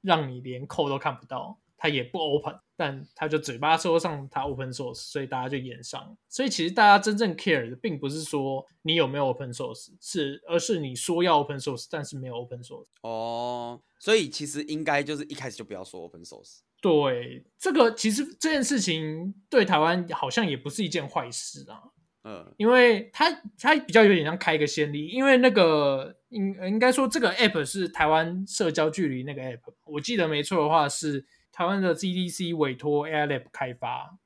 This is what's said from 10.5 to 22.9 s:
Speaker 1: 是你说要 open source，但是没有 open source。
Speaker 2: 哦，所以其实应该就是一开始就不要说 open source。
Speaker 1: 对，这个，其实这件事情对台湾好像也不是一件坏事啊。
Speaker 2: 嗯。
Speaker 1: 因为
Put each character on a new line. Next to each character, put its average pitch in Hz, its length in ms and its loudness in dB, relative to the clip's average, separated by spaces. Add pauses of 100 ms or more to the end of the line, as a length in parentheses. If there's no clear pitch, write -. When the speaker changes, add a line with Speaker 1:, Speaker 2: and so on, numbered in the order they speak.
Speaker 1:
是 175 220 0
你 131 160 -6
说 170 260 0
要 170 160 6
open 143 220 -2
source， 127 280 -6
但 151 160 -8
是 143 140 -12
没 131 80 -10
有 123 80 -10
open 123 260 -10
source。 - 280 -18 (140)
Speaker 2:
哦， 120 800 -6 (200)
所 214 160 2
以 170 120 0
其 - 160 -8
实 147 200 -8
应 156 180 -8
该 143 180 0
就 147 160 -6
是 143 100 -8
一 151 80 -14
开 131 140 -12
始 113 80 -12
就 113 80 -14
不 - 80 -14
要 95 120 -12
说 90 160 -16
open 85 240 -18
source。 - 360 -20 (200)
Speaker 1:
对， 131 640 2 (160)
这 370 140 0
个， 254 220 6
其 220 160 0
实 220 120 -2 (160)
这 320 140 0
件 285 100 2
事 269 160 0
情 165 560 -4 (140)
对 226 160 6
台 185 140 4
湾 170 320 2
好 151 180 -4
像 208 180 0
也 147 80 -2
不 123 140 -8
是 196 160 -4
一 170 40 -2
件 147 200 -4
坏 123 220 -6
事 - 400 -12
啊。 - 100 -18 (440)
Speaker 2:
嗯。 90 340 -14
Speaker 1:
因 214 100 4
为 240 420 6